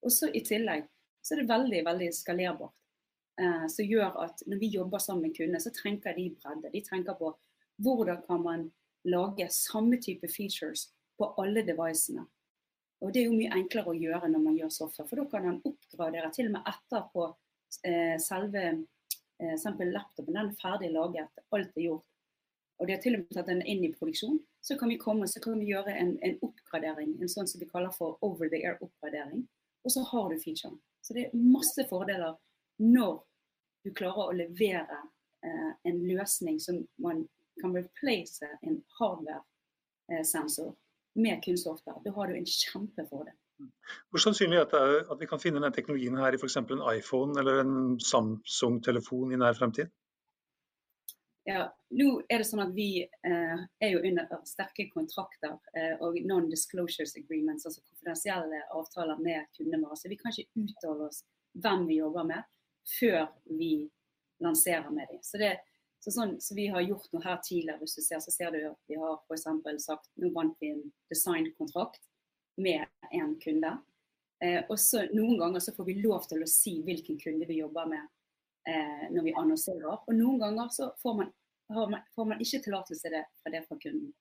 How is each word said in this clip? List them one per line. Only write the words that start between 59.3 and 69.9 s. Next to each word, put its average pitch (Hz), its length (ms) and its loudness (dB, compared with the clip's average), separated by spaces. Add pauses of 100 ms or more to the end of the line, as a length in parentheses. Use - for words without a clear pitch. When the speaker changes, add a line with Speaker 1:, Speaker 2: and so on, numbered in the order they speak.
Speaker 1:
kundene 160 260 0
våre. 151 140 -4
Så 185 160 -12
vi 202 80 -8
kan 233 100 -4
ikke - 240 -8
uttale 160 540 -4
oss - 160 -12 (340)
hvem 185 300 2
vi 156 100 4
jobber 160 300 0
med 175 160 -4 (560)
før 180 260 4 (320)
vi 156 320 0 (500)
lanserer 160 520 2
med 147 160 -6
dem. - 140 -14
Så - 180 -6
det, 202 140 2 (440)
så 208 160 -8
sånn, 214 260 -2
så - 140 -8
vi 202 140 -2
har 180 160 2
gjort 196 280 -4
noe 165 120 -4
her 180 180 -2
tidligere, 160 380 -4
hvis 156 160 -6
du 156 60 -8
ser, 160 180 -2
så 175 100 -8
ser 170 220 -2
du 156 160 -2
at 151 180 -12
vi 151 140 -6
har 160 260 -2
for 160 80 -6
eksempel 156 460 -4
sagt, - 360 -8